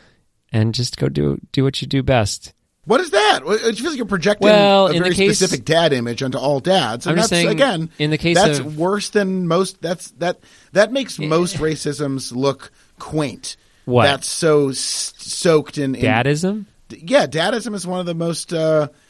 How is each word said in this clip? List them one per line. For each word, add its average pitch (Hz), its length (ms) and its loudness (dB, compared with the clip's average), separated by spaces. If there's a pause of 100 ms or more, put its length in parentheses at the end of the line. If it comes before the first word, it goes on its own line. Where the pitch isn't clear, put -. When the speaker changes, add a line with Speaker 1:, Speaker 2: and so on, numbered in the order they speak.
(520)
Speaker 1:
and 110 220 2
just 123 240 -6
go 139 100 0
do, - 320 -2 (120)
do 135 120 0
what 135 160 -2
you 131 80 -8
do 135 140 0
best. 127 500 0 (320)
Speaker 2:
What 226 160 2
is 339 100 -4
that? 403 340 2
What, 202 180 0
it 233 140 0
feels 302 160 -4
like 285 40 -6
you're 247 80 -6
projecting 196 440 0
Speaker 1:
Well, 202 400 6
Speaker 2:
a - 20 0
Speaker 1:
in 160 60 0
the 175 80 2
Speaker 2:
very 180 100 0
Speaker 1:
case 185 240 2
Speaker 2:
specific 170 260 0
dad 160 300 2
image 117 280 -4
onto 135 140 -4
all 135 240 0
dads. 127 460 0
And 151 60 0
Speaker 1:
I'm 170 60 0
just 220 120 2
Speaker 2:
that's, 170 120 2
Speaker 1:
saying, 160 120 2
Speaker 2:
again, 165 340 0 (100)
Speaker 1:
in 151 120 0
the 156 80 0
case 170 180 2
Speaker 2:
that's 156 220 4
Speaker 1:
of 151 180 -8
Speaker 2:
worse 190 320 -2
than 190 380 0
most. 175 340 0
That's, 170 320 -8
that, 170 280 -4 (320)
that 208 200 2
makes 269 260 -6
Speaker 1:
Yeah. 151 100 -4
Speaker 2:
most 170 280 0
racisms 143 760 -4
look 135 380 -2 (260)
quaint. 147 580 -6 (280)
Speaker 1:
What? 120 200 4
Speaker 2:
That's 139 240 0
so 147 420 2
s-, - 480 -8
soaked - 600 0
in, 135 160 -2
in 120 100 -2
Speaker 1:
Dadism? 147 600 0 (240)
Speaker 2:
D-, - 180 -18
yeah, 226 200 4
dadism 196 480 -4
is 175 120 -8
one 180 140 -4
of 175 60 -6
the 170 80 -4
most, 165 380 -6
uh, 156 360 2 (220)